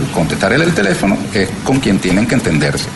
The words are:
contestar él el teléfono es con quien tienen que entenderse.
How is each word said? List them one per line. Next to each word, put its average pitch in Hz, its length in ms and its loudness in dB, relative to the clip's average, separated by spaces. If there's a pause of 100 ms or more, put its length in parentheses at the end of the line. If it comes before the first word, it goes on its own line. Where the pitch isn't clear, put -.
(120)
contestar 95 400 0
él 151 100 2
el 170 120 2
teléfono 104 420 0 (160)
es 95 160 0 (160)
con 131 140 2
quien 101 200 2
tienen 92 280 2
que 127 80 0
entenderse. 73 600 0